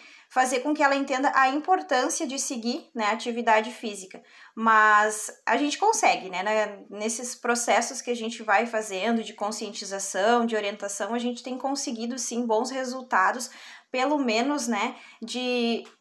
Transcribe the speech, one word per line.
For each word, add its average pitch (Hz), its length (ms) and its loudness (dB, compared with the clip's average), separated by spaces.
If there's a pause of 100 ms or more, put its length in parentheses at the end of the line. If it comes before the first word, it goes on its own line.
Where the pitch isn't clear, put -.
(300)
fazer 254 300 2
com 294 140 0
que 294 80 0
ela 277 140 4
entenda 277 380 0
a 262 160 6
importância 302 760 0
de 269 120 -6
seguir, 240 560 -4
né, 226 120 -2
a 202 60 2
atividade 226 580 0
física. 202 520 -12 (320)
Mas 214 760 6 (140)
a 226 140 2
gente 294 200 0
consegue, 240 520 2
né, 180 120 -4
né, 208 480 -2
nesses 226 440 -6
processos 233 640 0
que - 100 -4
a 240 60 -2
gente 226 260 -8
vai 214 240 2
fazendo 214 560 -2
de 202 120 -12
conscientização, 208 1120 -2
de 226 100 -2
orientação, 202 580 -6
a 247 40 -2
gente 240 240 -4
tem 254 160 -8
conseguido, 262 600 -6
sim, 240 280 -4
bons 226 240 0
resultados, 247 800 -2 (400)
pelo 277 280 0
menos, 247 480 0
né, 233 300 -2 (260)
de 240 640 -2 (160)